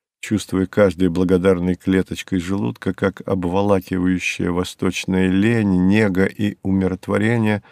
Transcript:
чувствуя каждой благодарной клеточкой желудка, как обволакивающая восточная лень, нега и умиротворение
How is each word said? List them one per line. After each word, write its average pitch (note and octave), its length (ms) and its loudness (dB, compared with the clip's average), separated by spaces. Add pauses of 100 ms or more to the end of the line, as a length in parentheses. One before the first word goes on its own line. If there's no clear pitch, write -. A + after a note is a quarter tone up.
(200)
чувствуя F#2+ 460 -2
каждой F#2 420 2
благодарной F2+ 680 2
клеточкой F#2 680 -2
желудка, G2 520 -4
как - 340 -4
обволакивающая F#2 1200 -2
восточная F#2 800 -2
лень, G2 600 2
нега G2 380 2
и G#2 360 -4
умиротворение G2+ 1080 -2